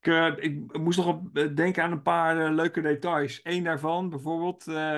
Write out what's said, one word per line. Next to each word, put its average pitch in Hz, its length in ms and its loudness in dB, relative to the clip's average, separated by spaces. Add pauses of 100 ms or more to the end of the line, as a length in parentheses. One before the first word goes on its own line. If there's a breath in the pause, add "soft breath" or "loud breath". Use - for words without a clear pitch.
Ik, - 60 -2
eh, 165 300 4
ik 151 420 -6
moest 170 200 2
nog 175 80 2
op, 175 300 -2
eh, 147 180 0
denken 170 280 2
aan 170 100 0
een 151 100 -6
paar, 165 440 2
eh, 156 80 2
leuke 165 260 0
details. 151 640 0
Eén 175 220 -2
daarvan, 165 440 -2
bijvoorbeeld, 165 580 -4
eh, 160 80 -6 (240)